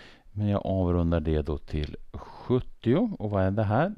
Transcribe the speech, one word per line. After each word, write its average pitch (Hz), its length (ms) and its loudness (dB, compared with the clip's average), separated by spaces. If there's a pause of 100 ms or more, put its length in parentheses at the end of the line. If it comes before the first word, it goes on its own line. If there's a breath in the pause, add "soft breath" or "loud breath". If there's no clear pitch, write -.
(320 loud breath)
Men 104 160 -2
jag 101 180 2
avrundar 87 540 2
det 78 220 0
då 73 160 -2
till 73 380 -6 (180)
sjuttio. 135 1040 -2
Och 107 100 -4
vad 98 140 2
är 95 80 2
det 107 120 0
här? 135 340 0